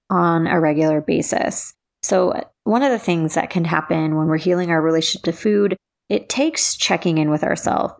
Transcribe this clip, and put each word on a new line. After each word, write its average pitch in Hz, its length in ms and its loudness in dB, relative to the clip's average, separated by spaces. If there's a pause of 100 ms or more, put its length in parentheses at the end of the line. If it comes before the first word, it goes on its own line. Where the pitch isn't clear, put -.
on 170 380 2
a 175 140 2
regular 156 400 2
basis. - 720 -2 (260)
So 185 400 0 (220)
one 233 220 2
of 269 80 2
the 226 60 0
things 165 360 0
that - 160 -2
can 170 140 0
happen 160 520 0
when 156 120 0
we're 156 80 2
healing 175 340 0
our 165 100 2
relationship 160 440 0
to 170 80 -2
food, 202 440 0 (320)
it - 200 -2
takes - 480 -2
checking 170 420 0
in 151 100 2
with 151 140 0
ourselves. - 580 -2